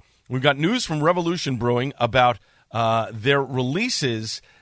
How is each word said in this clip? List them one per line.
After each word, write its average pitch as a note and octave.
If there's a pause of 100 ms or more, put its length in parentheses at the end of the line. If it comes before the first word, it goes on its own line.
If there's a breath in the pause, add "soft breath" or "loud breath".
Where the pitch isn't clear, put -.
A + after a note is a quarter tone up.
(280 soft breath)
we've B2+
got C#3
news F#3
from D3+
Revolution E3+
Brewing A#2+
about, B2 (320 soft breath)
uh, A2+
their C3
releases C3 (220 soft breath)